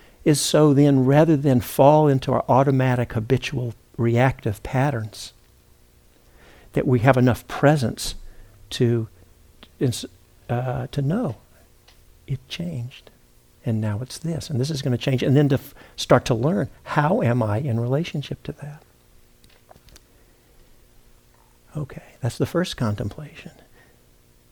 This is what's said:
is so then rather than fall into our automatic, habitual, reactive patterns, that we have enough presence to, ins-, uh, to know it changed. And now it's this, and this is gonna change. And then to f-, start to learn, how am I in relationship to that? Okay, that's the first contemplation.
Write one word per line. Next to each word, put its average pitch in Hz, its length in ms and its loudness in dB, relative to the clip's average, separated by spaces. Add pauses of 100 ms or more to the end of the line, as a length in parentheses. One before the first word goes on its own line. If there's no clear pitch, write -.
(220)
is 143 180 2
so 151 340 4
then 139 320 4
rather 151 300 4
than 135 240 2
fall 151 460 4
into 135 260 2
our 120 140 0
automatic, 131 680 2
habitual, 123 600 -2 (220)
reactive 117 640 0
patterns, 127 720 -4 (1400)
that 143 120 -2
we 127 140 4
have 131 160 4
enough 123 320 2
presence - 640 0 (540)
to, 117 400 0 (720)
ins-, 131 240 -2 (440)
uh, 123 400 -4
to 143 140 -6
know 160 340 -4 (880)
it 135 220 -8
changed. 143 600 -10 (540)
And 110 160 -2
now 107 200 -4
it's - 180 -12
this, 160 300 -8
and 117 120 -4
this 143 100 -4
is 139 120 -6
gonna 123 160 -2
change. 131 240 -2
And 135 140 4
then 147 120 4
to 139 60 2
f-, - 200 -6 (220)
start - 300 2
to 127 80 0
learn, 160 340 -2 (140)
how 190 400 0
am 120 200 0
I 107 160 -2
in 120 220 -4
relationship 139 640 -6
to 151 80 -10
that? 147 300 -16 (3000)
Okay, 151 260 -12 (180)
that's 120 180 -6
the 143 80 -2
first - 300 -4
contemplation. 110 760 -8 (1000)